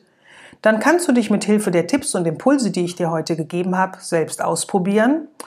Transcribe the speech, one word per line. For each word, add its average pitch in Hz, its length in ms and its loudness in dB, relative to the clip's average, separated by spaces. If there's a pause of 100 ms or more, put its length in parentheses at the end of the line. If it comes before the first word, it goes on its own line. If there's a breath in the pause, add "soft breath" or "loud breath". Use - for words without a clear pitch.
(600 loud breath)
dann 220 180 2
kannst 320 300 2
du - 20 2
dich 240 180 2
mit 202 140 0
Hilfe 208 280 2
der 170 160 2
Tipps 277 280 -2
und 180 100 0
Impulse, 202 460 0
die 175 140 -2
ich 175 100 -8
dir 170 160 -2
heute 160 240 -2
gegeben 180 420 -4
habe, 185 220 -2
selbst - 420 -2
ausprobieren. 202 840 0 (200 loud breath)